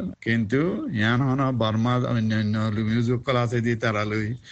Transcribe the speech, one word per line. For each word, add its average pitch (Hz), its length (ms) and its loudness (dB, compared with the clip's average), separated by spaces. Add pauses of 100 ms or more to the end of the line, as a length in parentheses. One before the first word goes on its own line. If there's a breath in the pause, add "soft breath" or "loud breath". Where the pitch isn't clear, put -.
(200)
কিন্তু 135 720 0
ইয়ান 117 280 2
হন 131 380 0
বর্মা 113 360 2
অন্য 120 400 0
অন্য 110 460 0
মিউজিক 113 340 0
কল 123 220 -2
আছে 120 240 0
দি 117 160 0
তারা 110 280 0
লই, 107 300 -2 (180 loud breath)